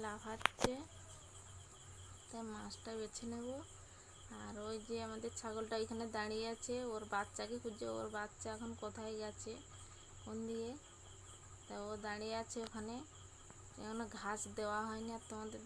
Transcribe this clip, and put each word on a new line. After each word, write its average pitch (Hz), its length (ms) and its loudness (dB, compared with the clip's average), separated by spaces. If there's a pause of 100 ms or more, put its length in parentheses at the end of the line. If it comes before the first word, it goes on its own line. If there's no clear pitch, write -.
লাফাচ্ছে, 220 680 8 (1600)
তাই 226 140 -2 (100)
মাছটা 214 460 -4
বেছে 214 320 -2
নেব। 233 160 0 (960)
আর 208 120 -4 (120)
ওই 220 100 2 (100)
যে 233 100 2 (100)
আমাদের 220 240 0 (100)
ছাগলটা 220 420 2
এখানে 226 220 2 (120)
দাঁড়িয়ে 214 380 4
আছে, 240 200 0 (180)
ওর 214 100 2 (100)
বাচ্চাকে 208 500 2
খুঁজছে, 226 240 0 (120)
ওর 220 80 2 (100)
বাচ্চা 214 400 -2
এখন 233 140 0 (120)
কোথায় 220 400 0
গেছে, 214 300 -2 (720)
কোন 220 120 -2 (120)
দিকে, 226 240 2 (960)
তা 208 80 -4 (140)
ও - 20 0 (160)
দাঁড়িয়ে 214 360 2
আছে 226 240 -4
ওখানে, 220 280 -2 (880)
এখনো 220 220 0 (140)
ঘাস 214 220 2 (180)
দেওয়া 208 300 4
হয়নি। 220 280 0
আর 220 140 -6
তোমাদের 220 360 -2